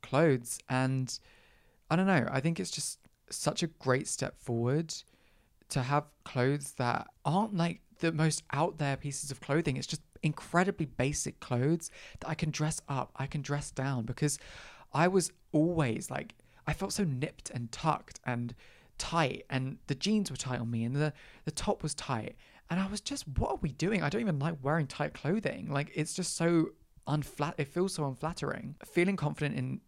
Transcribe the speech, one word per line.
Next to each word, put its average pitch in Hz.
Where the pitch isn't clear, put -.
clothes. 135
And 131
I 156
don't 190
know, 170
I 131
think 165
it's 180
just -
such -
a 165
great 127
step -
forward 123
to 131
have 143
clothes 139
that -
aren't, 202
like, 170
the 165
most 156
out 156
there 139
pieces 139
of 127
clothing. 147
It's 135
just -
incredibly 170
basic -
clothes 139
that -
I 156
can 151
dress 156
up, 131
I 135
can 147
dress 143
down, 131
because 143
I 156
was 185
always, 156
like, -
I 151
felt 196
so 208
nipped 143
and 120
tucked -
and 120
tight, 156
and 131
the 143
jeans 208
were 131
tight 127
on 117
me 113
and 127
the, 151
the 156
top -
was 156
tight. 117
And 170
I 190
was 208
just, -
"What -
are 277
we 143
doing? 190
I 143
don't 214
even 180
like 143
wearing 147
tight 147
clothing." -
Like, 143
it's 151
just -
so 170
unflat-, 151
it 139
feels 185
so 151
unflattering. 143
Feeling 180
confident 147
in 131